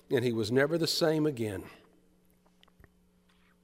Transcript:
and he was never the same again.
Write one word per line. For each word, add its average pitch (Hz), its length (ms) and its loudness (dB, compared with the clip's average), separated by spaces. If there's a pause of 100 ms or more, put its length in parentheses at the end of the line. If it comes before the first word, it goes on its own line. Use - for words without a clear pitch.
(100)
and 123 140 2
he 123 80 0
was 110 180 -2
never 143 260 2
the 165 100 0
same 156 400 2
again. 110 380 -4 (2000)